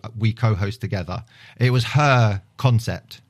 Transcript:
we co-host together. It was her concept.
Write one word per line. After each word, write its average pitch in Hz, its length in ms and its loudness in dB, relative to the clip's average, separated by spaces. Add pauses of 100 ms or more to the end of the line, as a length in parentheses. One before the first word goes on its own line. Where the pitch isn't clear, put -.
(180)
we 110 160 0
co-host 101 480 -2
together. 95 420 -6 (360)
It 123 120 2
was 123 120 2
her 120 580 2 (160)
concept. 110 720 -2